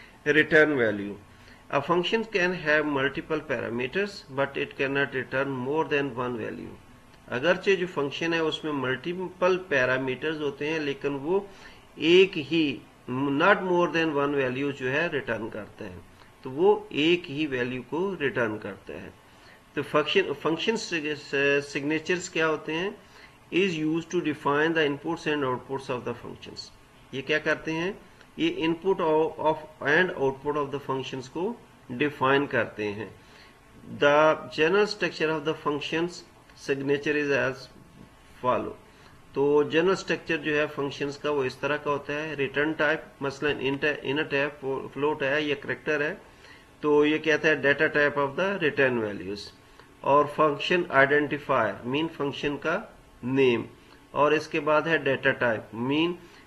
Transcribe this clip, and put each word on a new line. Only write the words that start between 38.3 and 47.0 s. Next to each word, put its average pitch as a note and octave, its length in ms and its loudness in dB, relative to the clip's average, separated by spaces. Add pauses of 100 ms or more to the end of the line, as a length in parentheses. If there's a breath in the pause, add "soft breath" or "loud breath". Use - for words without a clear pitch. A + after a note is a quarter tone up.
follow। A2 260 0 (640 loud breath)
तो C#3+ 300 4
जनरल D#3+ 300 2
स्ट्रक्चर E3+ 420 -2
जो D3+ 180 -2
है D3 120 2
फंक्शंस C#3+ 500 -6
का D3 140 -4
वो C#3+ 140 0
इस B2+ 160 -6
तरह C#3+ 160 -2
का D3 140 -4
होता C#3+ 220 -4
है, D3+ 220 -6
रिटर्न C#3 380 0
टाइप, D#3 320 0 (180)
मसलन C#3 380 -2
इंट, C#3 240 -2
इनर D3 400 -2
टाइप, C#3+ 360 -2 (340)
फ्लोट D3 280 -2
है D3 240 0
या C#3+ 80 -2
कैरेक्टर C#3 480 -4
है, F3 200 -4 (600 loud breath)
तो D3 220 6